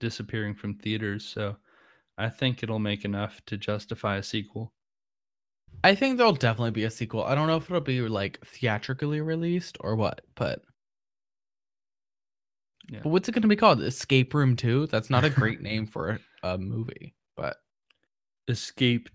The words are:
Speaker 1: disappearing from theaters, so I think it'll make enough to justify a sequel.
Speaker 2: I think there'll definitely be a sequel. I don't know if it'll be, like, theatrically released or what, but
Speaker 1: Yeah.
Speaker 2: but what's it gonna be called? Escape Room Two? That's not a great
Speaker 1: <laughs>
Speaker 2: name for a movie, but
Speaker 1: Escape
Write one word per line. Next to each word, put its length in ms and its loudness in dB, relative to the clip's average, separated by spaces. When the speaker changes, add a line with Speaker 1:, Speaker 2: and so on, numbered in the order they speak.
Speaker 1:
disappearing 560 -6
from 220 -8
theaters, 480 -4
so 320 -6
I 120 -4
think 320 -4
it'll 180 -4
make 240 -2
enough 420 -6
to 120 -8
justify 600 -4
a 60 -6
sequel. 500 -8
Speaker 2:
I 140 8
think 220 2
there'll 160 6
definitely 360 2
be 140 -2
a 60 0
sequel. 340 -4
I 100 0
don't 140 2
know 80 4
if 80 -4
it'll 160 -2
be, 220 0
like, 440 -2
theatrically 760 -2
released 600 -4
or 160 -2
what, 280 -2
but 280 -4
Speaker 1:
Yeah. 140 -12
Speaker 2:
but 80 -2
what's 180 2
it 40 -2
gonna 160 4
be 80 6
called? 260 6
Escape 520 2
Room 220 4
Two? 300 2
That's 240 -2
not 140 6
a 60 4
great 300 2
Speaker 1:
<laughs> 0 -
Speaker 2:
name 260 -4
for 340 -6
a 160 -2
movie, 560 -8
but 220 -6
Speaker 1:
Escape 680 -2